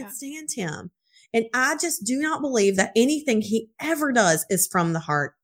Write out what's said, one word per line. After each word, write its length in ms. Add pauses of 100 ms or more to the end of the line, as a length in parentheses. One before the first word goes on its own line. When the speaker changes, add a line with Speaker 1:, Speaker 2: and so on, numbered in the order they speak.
Speaker 1:
Yeah. 40
Speaker 2:
stand 440
him. 360 (440)
And 180
I 240
just 280
do 160
not 200
believe 360
that 200
anything 460
he 260 (120)
ever 320
does 360
is 180
from 280
the 60
heart. 440